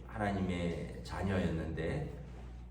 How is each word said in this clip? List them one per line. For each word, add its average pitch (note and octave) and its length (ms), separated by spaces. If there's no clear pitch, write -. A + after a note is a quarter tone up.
하나님의 F2+ 960
자녀였는데, D#2+ 1120